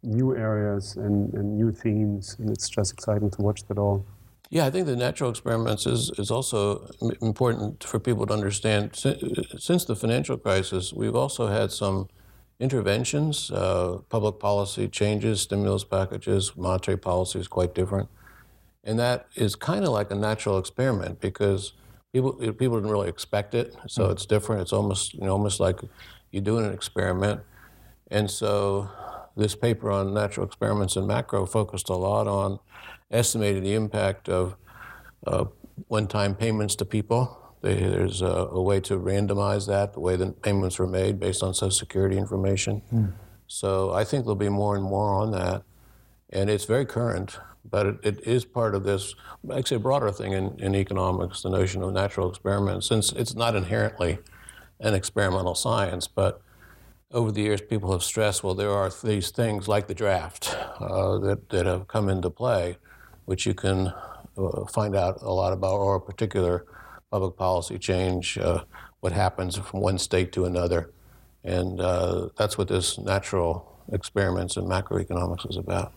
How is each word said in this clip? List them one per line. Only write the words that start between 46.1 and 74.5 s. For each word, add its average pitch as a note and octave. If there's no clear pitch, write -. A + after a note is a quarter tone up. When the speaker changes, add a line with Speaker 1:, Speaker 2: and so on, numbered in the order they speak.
Speaker 2:
And G2
it's G#2
very B2+
current, G2+
but G2+
it, G#2
it G#2
is A#2
part A2+
of G2
this, G2
actually C3
a A2+
broader B2+
thing G2
in, F#2+
in G2
economics, F#2
the F#2+
notion F#2
of F#2+
natural F#2+
experiments, F#2+
since A2
it's A#2+
not A#2
inherently F#2+
an A2
experimental F#2
science, -
but -
over A#2
the G#2
years, G#2
people G2
have F2+
stressed, G#2+
well, F#2+
there G2+
are G2
these G#2
things G#2+
like G#2
the G2+
draft, F#2
uh, F#2+
that, G2
that F#2
have F#2
come G#2
into F#2
play, F#2
which F#2
you F#2+
can, F#2+
uh, F#2+
find G#2
out F#2
a G2+
lot F#2
about, F#2+
or G2
a F#2
particular F#2
public F#2+
policy F#2
change, F2+
uh, E2
what F#2
happens F#2
from G2
one F#2+
state F2+
to F2+
another. F2
And, F2+
uh, F2+
that's G#2
what G2
this F#2
natural F2+
experiments F#2